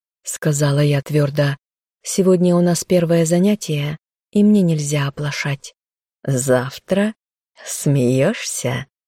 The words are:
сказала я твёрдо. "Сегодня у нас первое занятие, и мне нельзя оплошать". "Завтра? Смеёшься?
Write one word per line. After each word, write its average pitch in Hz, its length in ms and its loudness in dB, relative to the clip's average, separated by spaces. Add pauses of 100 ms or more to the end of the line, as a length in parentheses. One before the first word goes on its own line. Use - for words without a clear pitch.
(240)
сказала 147 560 -2
я 143 220 2
твёрдо. 143 540 0 (460)
"Сегодня 180 540 2
у 175 60 4
нас 175 220 0
первое 170 420 2
занятие, 160 720 0 (340)
и 208 120 4
мне 208 180 6
нельзя 151 460 0
оплошать". 143 680 -8 (520)
"Завтра? 139 880 -2 (520)
Смеёшься? 131 1200 -2 (200)